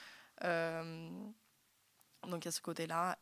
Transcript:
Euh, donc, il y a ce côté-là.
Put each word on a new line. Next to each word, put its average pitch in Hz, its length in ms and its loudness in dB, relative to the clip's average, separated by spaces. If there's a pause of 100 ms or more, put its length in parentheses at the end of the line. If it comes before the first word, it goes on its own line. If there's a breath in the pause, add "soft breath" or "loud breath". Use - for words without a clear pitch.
(440 loud breath)
Euh, 165 640 0 (1200)
donc, 170 160 0
il 175 40 -2
y - 0 -
a 165 40 0
ce - 80 0
côté-là. 165 600 2